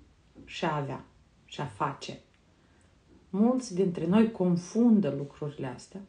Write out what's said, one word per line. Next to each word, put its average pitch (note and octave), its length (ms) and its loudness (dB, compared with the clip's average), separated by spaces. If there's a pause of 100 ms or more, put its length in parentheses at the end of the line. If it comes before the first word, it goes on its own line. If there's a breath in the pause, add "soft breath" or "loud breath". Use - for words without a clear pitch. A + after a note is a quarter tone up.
(460)
și - 200 -8
a D#3+ 100 0
avea C3+ 300 -6 (400)
și - 160 -12
a C#3+ 40 -4
face. - 540 -6 (1120 soft breath)
Mulți A#3 460 2
dintre F3 320 0
noi A3 240 6
confundă F3+ 760 2
lucrurile C#3 580 -8
astea B2+ 420 -14